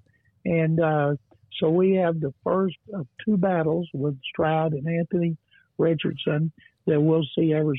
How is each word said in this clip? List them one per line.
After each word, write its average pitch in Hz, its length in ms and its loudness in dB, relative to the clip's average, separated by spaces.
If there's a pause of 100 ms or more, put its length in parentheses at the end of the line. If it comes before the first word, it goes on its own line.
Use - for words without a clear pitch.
(440)
And, 165 360 0
uh, 147 360 2 (420)
so 165 100 0
we 190 280 4
have 170 240 0
the 135 120 -4 (120)
first 185 320 0 (180)
of 165 120 -8 (160)
two 214 140 2
battles 175 560 0
with 143 260 -4 (140)
Stroud 160 400 0
and 143 160 -6
Anthony 170 480 -2 (400)
Richardson 156 760 0 (340)
that 156 120 2
we'll 160 280 4 (100)
see 165 160 2
every 151 260 0